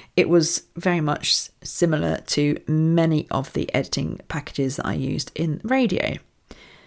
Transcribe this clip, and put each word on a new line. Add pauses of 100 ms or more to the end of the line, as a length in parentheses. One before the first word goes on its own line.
(160)
it
was (120)
very
much
s-, (120)
similar (100)
to (100)
many
of
the
editing (100)
packages
that
I
used
in
radio. (720)